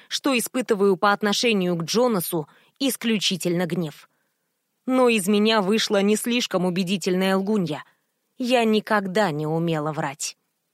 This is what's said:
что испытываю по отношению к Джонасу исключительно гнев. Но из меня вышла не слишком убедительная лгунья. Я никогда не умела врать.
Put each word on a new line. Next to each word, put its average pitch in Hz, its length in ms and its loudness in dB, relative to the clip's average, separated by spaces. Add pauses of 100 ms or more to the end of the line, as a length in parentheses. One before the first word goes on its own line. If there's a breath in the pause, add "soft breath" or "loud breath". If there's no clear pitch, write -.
что - 280 -2
испытываю 202 600 0
по 202 160 2
отношению 202 640 0
к 165 80 -4
Джонасу 185 640 -2 (300 soft breath)
исключительно 190 880 -2
гнев. 165 420 -6 (760)
Но 254 220 4
из 214 200 2
меня 214 340 4
вышла 202 400 0
не 208 140 2
слишком 233 480 -2
убедительная 185 720 0
лгунья. 190 480 -2 (540 soft breath)
Я 247 260 2
никогда 208 680 0
не 151 160 -4
умела 160 460 -2
врать. - 440 -8 (380)